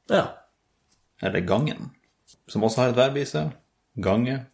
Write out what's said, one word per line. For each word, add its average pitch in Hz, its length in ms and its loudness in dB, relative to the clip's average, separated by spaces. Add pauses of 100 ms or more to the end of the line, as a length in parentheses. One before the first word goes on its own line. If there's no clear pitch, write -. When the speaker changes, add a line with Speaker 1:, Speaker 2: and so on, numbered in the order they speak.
Speaker 1:
Ja. 190 180 2 (960)
Speaker 2:
Eller 95 180 0
gangen, 107 500 -2 (580)
som 107 140 -2
også 110 140 2
har 127 140 2
et 117 60 -2
verb 135 200 4
i 143 80 -2
seg. 151 260 -4 (500)
Gange. 120 540 0